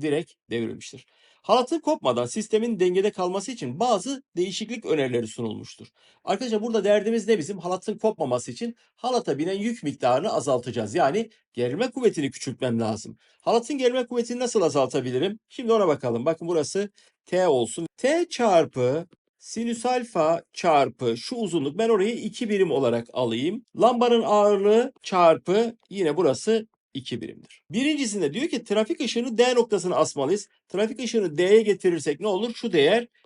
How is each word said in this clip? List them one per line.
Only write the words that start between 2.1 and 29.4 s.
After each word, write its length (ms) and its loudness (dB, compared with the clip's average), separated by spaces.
sistemin 540 -2
dengede 300 2
kalması 420 -4
için 280 -8
bazı 420 0
değişiklik 500 -6
önerileri 400 0
sunulmuştur. 600 -10
Arkadaşlar, 380 -2
burada 220 0
derdimiz 440 2
ne 100 4
bizim? 200 -6
Halatın 400 -6
kopmaması 520 -2
için 260 -10
halata 420 -2
binen 200 -4
yük 240 -4
miktarını 500 0
azaltacağız. 640 -2
Yani 360 0
gerilme 380 -2
kuvvetini 400 0
küçültmem 500 -4
lazım. 360 -6
Halatın 380 0
gerilme 280 0
kuvvetini 320 -4
nasıl 240 0
azaltabilirim? 760 0
Şimdi 240 -2
ona 160 4
bakalım. 360 0
Bakın, 240 -2
burası 420 -2
T 220 2
olsun. 380 0
T 340 0
çarpı 760 2
sinüs 480 -6
alfa 560 0
çarpı 640 2
şu 200 -8
uzunluk, 420 -2
ben 100 0
orayı 260 2
iki 340 -6
birim 220 2
olarak 420 0
alayım. 520 -2
Lambanın 420 4
ağırlığı 680 4
çarpı 760 4
yine 260 0
burası 500 0
iki 260 -8
birimdir. 500 -16
Birincisinde 640 -2
diyor 140 -4
ki 160 -6
trafik 360 0
ışığını 380 -4
D 160 4